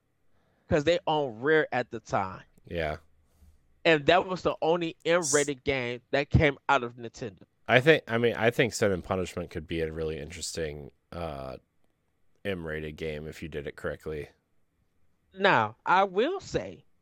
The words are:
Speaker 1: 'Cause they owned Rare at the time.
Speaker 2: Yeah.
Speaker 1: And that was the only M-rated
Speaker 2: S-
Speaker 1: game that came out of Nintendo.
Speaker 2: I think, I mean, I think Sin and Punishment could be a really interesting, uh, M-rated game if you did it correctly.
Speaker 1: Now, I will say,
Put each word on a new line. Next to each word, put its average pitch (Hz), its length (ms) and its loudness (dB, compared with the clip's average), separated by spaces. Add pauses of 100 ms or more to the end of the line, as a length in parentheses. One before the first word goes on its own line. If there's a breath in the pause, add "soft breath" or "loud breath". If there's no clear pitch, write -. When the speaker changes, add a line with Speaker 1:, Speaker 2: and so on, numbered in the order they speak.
(680)
Speaker 1:
'Cause 151 160 2
they 170 200 4
owned 139 380 -2
Rare 151 300 4
at 127 180 -2
the 113 80 -10
time. 95 440 -4 (220)
Speaker 2:
Yeah. 80 300 -4 (880)
Speaker 1:
And 156 220 4
that 180 200 4
was 185 160 -6
the 143 200 0
only 165 420 0
M-rated 147 540 0
Speaker 2:
S- 131 80 -20
Speaker 1:
game 123 340 -4 (120)
that 139 180 0
came 139 280 4 (120)
out 139 160 4
of 120 80 -8
Nintendo. 117 480 -12 (260)
Speaker 2:
I 120 140 8
think, 151 260 6
I 117 100 0
mean, 117 180 2
I 110 160 4
think 120 220 0
Sin 101 200 2
and 85 100 -4
Punishment 90 460 -4
could 80 180 -8
be 82 140 -4
a 80 100 -4
really 80 260 -6
interesting, 76 720 -8 (200)
uh, 71 460 -10 (880)
M-rated 78 500 -6
game 78 320 -8
if 76 160 -12
you 80 60 -10
did 71 180 -8
it - 80 -12
correctly. 76 540 -8 (1080)
Speaker 1:
Now, 139 380 4 (100)
I 185 200 4
will 240 340 -2
say, - 460 -8 (160)